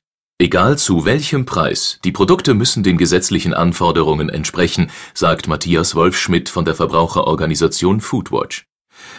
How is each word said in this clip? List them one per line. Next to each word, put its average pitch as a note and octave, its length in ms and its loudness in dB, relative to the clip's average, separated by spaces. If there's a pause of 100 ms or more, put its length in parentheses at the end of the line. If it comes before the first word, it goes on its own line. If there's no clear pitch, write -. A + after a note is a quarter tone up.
(420)
Egal F#2+ 360 4
zu E2+ 260 0
welchem C3+ 400 0
Preis, - 580 -4
die F#2 100 -2
Produkte F#2+ 420 2
müssen A2 280 0
den F#2 140 2
gesetzlichen F2 560 0
Anforderungen D#2+ 800 0
entsprechen, E2 600 -2 (220)
sagt E2 360 0
Matthias E2 460 0
Wolfschmidt F2 540 0
von F2 160 -2
der D#2+ 100 0
Verbraucherorganisation D#2+ 1300 0
Foodwatch. - 640 -6 (520)